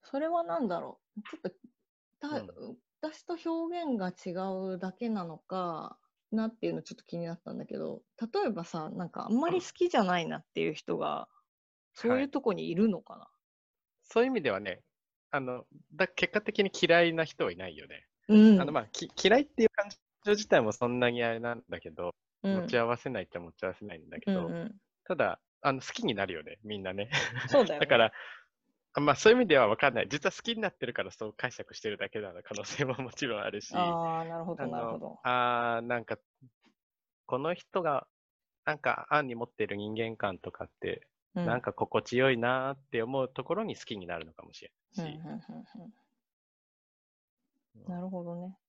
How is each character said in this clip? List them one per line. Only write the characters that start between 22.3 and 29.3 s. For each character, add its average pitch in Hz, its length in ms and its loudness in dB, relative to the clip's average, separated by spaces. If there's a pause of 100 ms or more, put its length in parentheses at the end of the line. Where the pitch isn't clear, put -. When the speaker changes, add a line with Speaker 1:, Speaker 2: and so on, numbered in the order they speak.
Speaker 1:
う 196 80 0
ん。 196 120 2
Speaker 2:
持 170 40 -6
ち 127 120 2
合 117 80 4
わ 120 100 0
せ 139 140 -8
な 113 100 -4
い 90 40 -6
っ - 60 -16
ち - 60 -10
ゃ 87 40 -6
持 87 120 -14
ち - 120 -8
合 95 40 0
わ 92 60 -4
せ - 100 -16
な 98 100 -12
い 80 60 -16
ん 82 100 -20
だ - 80 -12
け 196 140 -4
ど、 180 140 -2
Speaker 1:
う 165 40 -4
ん - 20 -6
う 170 120 -6
ん。 - 100 -12 (300)
Speaker 2:
た 185 100 -4
だ、 110 260 0 (200)
あ 139 120 2
の、 131 80 -4
好 - 120 -12
き 233 120 -8
に 139 100 2
な 98 120 0
る 90 60 -8
よ 78 100 -8
ね、 78 220 -16
み 107 140 -8
ん 95 40 -10
な 92 100 -4
ね。 101 180 -6 (380)
Speaker 1:
そ 190 120 6
う 202 60 4
だ 160 100 -4
よ 147 40 -4
ね。 151 60 2
Speaker 2:
<laughs> - 0 -
だ - 0 -
か 131 100 6
ら、 113 160 6 (840)
あ、 143 60 0
ま 147 120 4
あ、 127 40 4
そ - 120 8
う 220 40 12